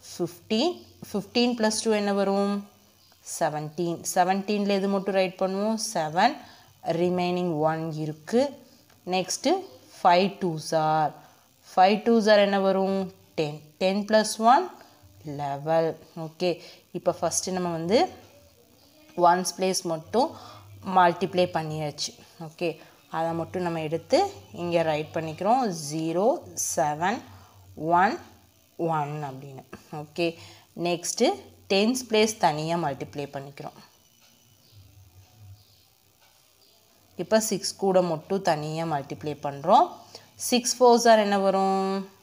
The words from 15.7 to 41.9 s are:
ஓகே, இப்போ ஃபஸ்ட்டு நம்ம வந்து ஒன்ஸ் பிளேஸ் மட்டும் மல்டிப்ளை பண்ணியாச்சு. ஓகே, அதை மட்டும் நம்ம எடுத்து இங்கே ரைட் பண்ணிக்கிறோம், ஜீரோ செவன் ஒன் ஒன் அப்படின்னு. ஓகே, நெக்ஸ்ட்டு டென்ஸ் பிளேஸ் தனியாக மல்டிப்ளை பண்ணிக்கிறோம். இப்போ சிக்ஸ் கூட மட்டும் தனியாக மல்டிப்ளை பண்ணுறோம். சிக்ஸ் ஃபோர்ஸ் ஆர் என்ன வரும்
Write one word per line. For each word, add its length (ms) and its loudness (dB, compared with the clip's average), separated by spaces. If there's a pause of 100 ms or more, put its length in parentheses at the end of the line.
ஓகே, 420 -4 (300)
இப்போ 300 -2
ஃபஸ்ட்டு 300 -2
நம்ம 200 -2
வந்து 380 0 (1080)
ஒன்ஸ் 400 4
பிளேஸ் 260 0
மட்டும் 480 -2 (640)
மல்டிப்ளை 500 4
பண்ணியாச்சு. 680 -6 (260)
ஓகே, 400 -6 (300)
அதை 220 -4
மட்டும் 300 -6
நம்ம 200 -4
எடுத்து 500 0 (220)
இங்கே 280 -2
ரைட் 320 -2
பண்ணிக்கிறோம், 640 -2 (180)
ஜீரோ 400 0 (420)
செவன் 460 0 (540)
ஒன் 440 2 (580)
ஒன் 460 -4
அப்படின்னு. 400 -14 (280)
ஓகே, 460 -4 (420)
நெக்ஸ்ட்டு 500 -2 (400)
டென்ஸ் 400 2
பிளேஸ் 280 2
தனியாக 540 0
மல்டிப்ளை 360 -8
பண்ணிக்கிறோம். 520 -14 (3250)
இப்போ 240 2
சிக்ஸ் 360 -4
கூட 260 4
மட்டும் 400 -2
தனியாக 580 -2
மல்டிப்ளை 440 -8
பண்ணுறோம். 440 4 (480)
சிக்ஸ் 420 -2
ஃபோர்ஸ் 300 6
ஆர் 120 8
என்ன 200 2
வரும் 720 0 (140)